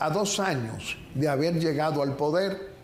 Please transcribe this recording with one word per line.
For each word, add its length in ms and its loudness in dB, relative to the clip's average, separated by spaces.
a 80 2
dos 320 0
años 560 -2
de 140 2
haber 320 2
llegado 420 2
al 140 0
poder 540 0